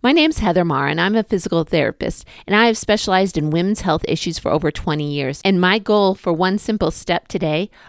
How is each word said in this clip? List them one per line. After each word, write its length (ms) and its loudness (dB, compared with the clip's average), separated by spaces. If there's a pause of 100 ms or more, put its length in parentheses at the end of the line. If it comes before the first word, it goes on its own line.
My 100 4
name's 260 2
Heather 260 2
Marr, 220 0
and 140 -2
I'm 160 0
a 80 0
physical 400 -2
therapist, 600 -2 (220)
and 80 0
I 120 6
have 100 2
specialized 600 0
in 140 0
women's 300 0
health 260 -2
issues 320 -4
for 140 -2
over 180 0
twenty 400 -4
years. 320 -4
And 180 4
my 200 2
goal 340 2
for 180 -4
one 260 0
simple 340 -2
step 340 -4
today 440 -4 (180)